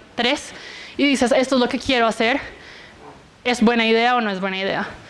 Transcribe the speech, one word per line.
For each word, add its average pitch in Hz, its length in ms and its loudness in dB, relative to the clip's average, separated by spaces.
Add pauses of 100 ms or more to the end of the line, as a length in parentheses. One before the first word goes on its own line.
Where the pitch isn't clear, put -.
(140)
tres, 247 380 -2 (440)
y 262 100 0
dices, 262 260 2
"Esto 262 240 2
es 247 40 4
lo 240 80 2
que 254 100 -4
quiero 240 280 0
hacer, 240 340 0 (1040)
¿es 247 180 0
buena 233 240 4
idea 233 300 4
o 247 40 0
no 214 100 -2
es 185 100 -4
buena 190 180 -4
idea?". 185 280 -2 (240)